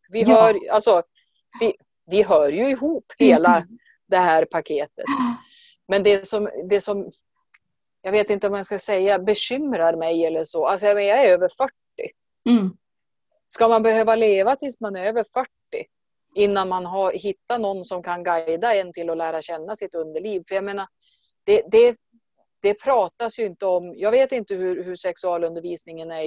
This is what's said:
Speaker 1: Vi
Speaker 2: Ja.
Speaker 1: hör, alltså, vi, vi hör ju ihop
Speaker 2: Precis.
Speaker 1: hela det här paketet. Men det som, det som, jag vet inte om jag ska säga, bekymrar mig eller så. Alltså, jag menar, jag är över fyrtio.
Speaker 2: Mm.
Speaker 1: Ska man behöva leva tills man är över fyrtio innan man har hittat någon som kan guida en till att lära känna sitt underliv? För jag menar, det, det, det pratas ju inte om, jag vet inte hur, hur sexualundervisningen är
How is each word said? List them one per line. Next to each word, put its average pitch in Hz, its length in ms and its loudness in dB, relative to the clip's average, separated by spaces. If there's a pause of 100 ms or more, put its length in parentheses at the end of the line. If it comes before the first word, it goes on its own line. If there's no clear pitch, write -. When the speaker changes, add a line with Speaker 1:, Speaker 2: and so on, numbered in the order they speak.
Speaker 1:
Vi 220 140 -2
Speaker 2:
Ja. 233 180 8
Speaker 1:
hör, 220 140 6 (160)
alltså, 208 320 4 (560)
vi, 190 140 0 (320)
vi 190 180 2
hör 156 260 4
ju 208 200 0
ihop 277 360 -4 (120)
Speaker 2:
Precis. 262 200 8
Speaker 1:
hela 175 300 2 (400)
det 185 100 2
här 165 280 4
paketet. 151 600 -8 (840)
Men 196 160 0
det 196 240 4
som, 208 220 -4 (200)
det 202 120 2
som, 202 300 -6 (920)
jag 190 100 -6
vet 208 180 0
inte 202 180 -2
om 196 60 -2
jag 196 120 -6
ska 202 140 -8
säga, 196 400 0
bekymrar 208 760 -2
mig 165 300 -2
eller 160 180 -2
så. 156 240 -4
Alltså, 190 200 -2
jag 202 80 4
menar, 202 140 0
jag 247 160 4
är 208 80 6
över 180 160 2
fyrtio. - 640 -8 (360)
Speaker 2:
Mm. 202 280 2 (720)
Speaker 1:
Ska - 180 2
man 226 160 4
behöva 220 320 2
leva 214 400 2
tills 269 260 -12
man 208 140 -8
är 185 100 -8
över 226 180 -2
fyrtio - 640 -10 (500)
innan 196 340 0
man 185 160 -4
har 190 260 -2
hittat 202 500 -6
någon 196 220 -6
som 175 200 -10
kan 175 200 -8
guida 170 520 -2
en 185 180 -2
till 170 160 -8
att 165 80 -4
lära 160 240 -4
känna 170 340 -10
sitt 190 200 -12
underliv? 170 520 -8
För 190 80 -8
jag 196 80 -2
menar, 202 240 -10 (560)
det, 202 180 4 (100)
det, 233 240 6 (680)
det 202 120 2
pratas 226 680 -2
ju 226 60 -2
inte 190 200 -8
om, 180 320 -2
jag 202 140 0
vet 262 200 2
inte 214 240 -6
hur, 185 280 -4
hur 180 120 -10
sexualundervisningen 170 1160 -6
är 160 160 -8